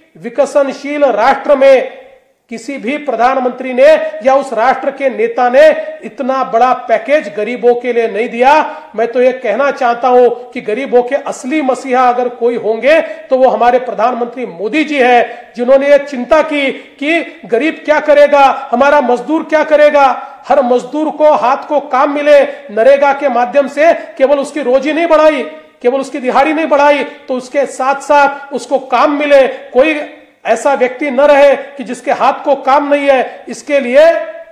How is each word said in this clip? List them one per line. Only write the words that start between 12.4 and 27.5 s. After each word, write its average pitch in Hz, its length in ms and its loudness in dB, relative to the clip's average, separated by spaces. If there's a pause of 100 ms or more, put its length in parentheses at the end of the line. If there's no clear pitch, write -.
होंगे 226 440 0
तो - 360 -6
वो 262 120 4
हमारे 240 300 2
प्रधानमंत्री 240 680 -4
मोदी 208 380 -4
जी 294 140 -6
हैं, 240 580 0
जिन्होंने 269 340 2
ये 285 80 6
चिंता 285 440 -2
की 294 300 -4
कि - 720 -6
गरीब 254 400 -2
क्या 302 160 0
करेगा, 285 680 4
हमारा 277 300 2
मजदूर 247 420 -2
क्या 311 220 0
करेगा। 294 680 2 (160)
हर 277 140 2
मजदूर 254 480 -2
को 302 220 2
हाथ 269 240 0
को 285 240 -4
काम 285 320 -2
मिले, 285 320 4
नरेगा 277 680 2
के 277 160 -2
माध्यम 247 400 0
से 302 240 2
केवल 277 460 0
उसकी 285 240 -6
रोजी 262 300 0
नहीं 330 140 -2
बढ़ाई, 311 360 2 (400)
केवल 254 180 0
उसकी 269 180 -8
दिहाड़ी 254 340 0
नहीं 311 140 -2
बढ़ाई, 285 380 2
तो - 300 -10
उसके 254 320 -4